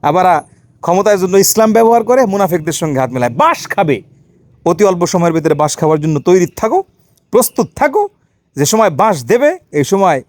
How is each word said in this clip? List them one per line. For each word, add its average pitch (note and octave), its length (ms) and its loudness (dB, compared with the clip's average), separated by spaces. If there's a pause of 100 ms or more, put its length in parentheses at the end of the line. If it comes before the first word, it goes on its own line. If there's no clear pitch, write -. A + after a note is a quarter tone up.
আবার, F3+ 240 2
আ, - 20 4 (480)
ক্ষমতার G3 360 2
জন্য F3+ 160 -2 (100)
ইসলাম A3 320 2
ব্যবহার A#3 260 4
করে B3 180 2 (100)
মুনাফিকদের F3 500 -2
সঙ্গে D3+ 180 -2
হাত B2+ 160 -2
মেলায়, A#2+ 260 -2
বাস D#4+ 180 0 (140)
খাবে। D3+ 240 0 (680)
অতি E3+ 240 0
অল্প F3 120 -2 (100)
সময়ের E3+ 240 0
ভিতরে D#3 260 0
বাস D3+ 180 0
খাওয়ার D#3 220 0
জন্য D#3 140 -2 (120)
তৈরি F3+ 200 4 (120)
থাকো, A#3+ 200 0 (540)
প্রস্তুত - 420 0
থাকো। D4+ 280 0 (520)
যে C#3 100 0
সময় G#3+ 260 0 (100)
বাস G#3 140 2 (160)
দেবে, C4 180 2 (300)
এই C#3 120 0
সময় F#3+ 260 2 (120)